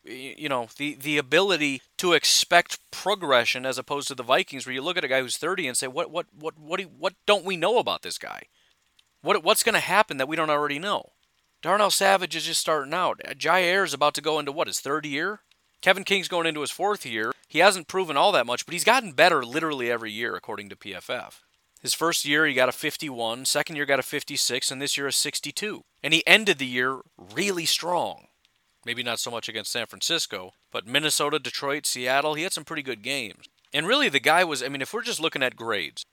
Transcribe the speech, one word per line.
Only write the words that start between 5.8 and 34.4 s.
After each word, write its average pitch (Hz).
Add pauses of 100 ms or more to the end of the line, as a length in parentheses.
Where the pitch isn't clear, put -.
"What, 139
what, 165
what, 156
what 156
do, 190
what 156 (140)
don't 202
we 190
know 202
about 101
this 87
guy? - (800)
What, 175
what's 208
gonna 202
happen 175
that 135
we 160
don't 156
already 147
know?" 190 (500)
Darnell 190
Savage 190
is 156
just 160
starting 151
out. 170 (160)
Jaire 175
is 143
about 147
to 147
go 156
into, 143
what, 151
his 95
third 147
year? 156 (400)
Kevin 190
King's 190
going 170
into 151
his 131
fourth 202
year. 113 (160)
He 151
hasn't 185
proven 170
all 185
that 127
much, 123
but 151
he's 175
gotten 226
better 147
literally 135
every 113
year, 110
according 101
to 95
P 95
F 87
F. - (380)
His -
first 160
year, 151
he 139
got 127
a -
fifty-one. 131
Second 151
year, 143
got 135
a 123
fifty-six. 135
And 131
this -
year, 139
a 127
sixty-two. 151 (200)
And 147
he 165
ended 196
the 135
year 127 (160)
really 170
strong. 160 (560)
Maybe 120
not 117
so 127
much 117
against 110
San 117
Francisco, 98 (180)
but -
Minnesota, 147
Detroit, 139
Seattle, 135
he 151
had 185
some 156
pretty 160
good 117
games. 123 (260)
And 151
really, 254
the 139
guy 156